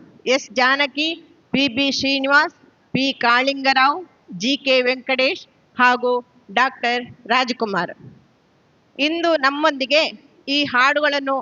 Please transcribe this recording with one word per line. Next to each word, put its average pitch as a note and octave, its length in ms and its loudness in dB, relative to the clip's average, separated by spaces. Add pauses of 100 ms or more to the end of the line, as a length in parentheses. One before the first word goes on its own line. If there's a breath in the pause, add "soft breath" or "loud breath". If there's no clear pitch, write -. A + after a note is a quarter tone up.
(260)
ಎಸ್ C4 260 -2
ಜಾನಕಿ, C#4 560 0 (440)
ಪಿ C4+ 160 2
ಬಿ C4+ 220 -2
ಶ್ರೀನಿವಾಸ್, C#4 680 0 (380)
ಪಿ B3+ 180 0
ಕಾಳಿಂಗರಾವ್, C4+ 880 2 (420)
ಜಿ C4 160 0
ಕೆ C4+ 260 0
ವೆಂಕಟೇಶ್ C4 600 -2 (340)
ಹಾಗೂ B3 340 2 (420)
ಡಾಕ್ಟರ್ A#3+ 500 0 (260)
ರಾಜ್ಕುಮಾರ್. A3 680 -2 (1040)
ಇಂದು E4 380 0
ನಮ್ಮೊಂದಿಗೆ C#4+ 680 0 (460)
ಈ C#4 160 -2
ಹಾಡುಗಳನ್ನು C#4 760 0